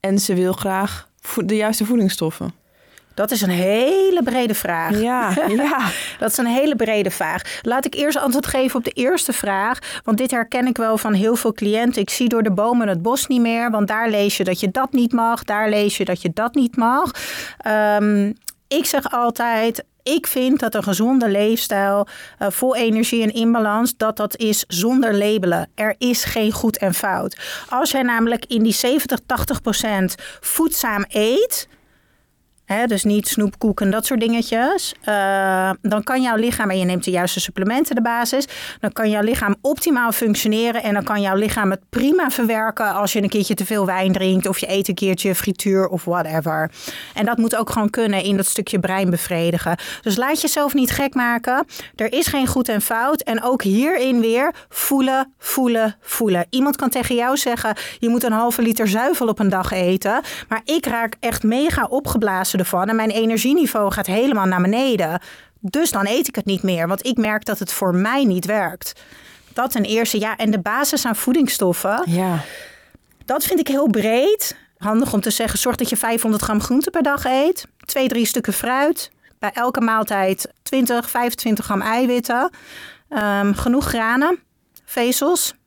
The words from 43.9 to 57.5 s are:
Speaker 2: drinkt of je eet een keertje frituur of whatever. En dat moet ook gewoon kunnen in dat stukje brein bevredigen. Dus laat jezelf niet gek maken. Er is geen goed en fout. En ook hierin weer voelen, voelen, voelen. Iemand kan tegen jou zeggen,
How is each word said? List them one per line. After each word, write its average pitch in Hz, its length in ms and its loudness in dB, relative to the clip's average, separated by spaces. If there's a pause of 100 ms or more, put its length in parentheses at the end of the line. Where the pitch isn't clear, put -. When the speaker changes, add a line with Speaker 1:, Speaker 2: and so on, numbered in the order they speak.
Speaker 2:
drinkt 190 360 2
of 190 100 -2
je - 120 -6
eet 196 180 0
een 190 60 0
keertje 190 400 0
frituur 190 540 0
of 180 160 -4
whatever. 160 680 -2 (440)
En 208 100 -2
dat 233 140 0
moet 226 180 2
ook 220 140 -2
gewoon 214 200 0
kunnen 208 320 0
in 196 140 0
dat 190 100 0
stukje 202 340 -2
brein 190 300 0
bevredigen. 170 680 0 (240)
Dus 202 140 -2
laat 269 240 0
jezelf 294 340 0
niet 262 160 2
gek 277 240 -2
maken. 247 520 0 (300)
Er 220 160 -2
is 320 140 0
geen 269 200 0
goed 254 220 0
en 214 120 0
fout. 240 420 0
En 226 200 -2
ook 247 200 0
hierin 254 580 2
weer 240 340 2 (140)
voelen, 262 720 0
voelen, 226 600 0
voelen. 185 500 0
Iemand 277 260 2
kan 277 120 0
tegen 247 260 -2
jou 240 220 0
zeggen, 233 380 -2 (240)